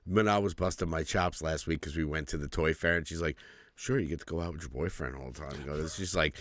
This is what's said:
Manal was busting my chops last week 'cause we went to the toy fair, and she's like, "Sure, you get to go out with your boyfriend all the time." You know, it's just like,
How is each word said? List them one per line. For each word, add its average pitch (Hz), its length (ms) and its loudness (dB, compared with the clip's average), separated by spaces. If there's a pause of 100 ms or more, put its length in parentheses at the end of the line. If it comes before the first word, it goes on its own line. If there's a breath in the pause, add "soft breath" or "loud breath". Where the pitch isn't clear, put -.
(120)
Manal 104 300 6
was 95 120 2
busting 90 360 0
my 80 140 0
chops 90 380 2
last 80 260 -2
week 82 140 2
'cause 76 140 -6
we 80 80 2
went 76 260 -2
to - 80 -2
the 73 120 -4
toy 80 240 2
fair, 85 240 2
and 78 100 -2
she's 82 140 -4
like, 80 160 0 (380 soft breath)
"Sure, 131 220 -2
you 90 100 0
get 78 120 -2
to - 60 -16
go 82 160 -4
out 85 100 -4
with 80 120 -8
your 73 80 -10
boyfriend 69 440 -4
all 65 160 -8
the 67 80 -12
time." 69 220 -8
You 69 60 -10
know, 73 120 -4
it's 80 180 -4
just 92 180 -2
like, 78 260 4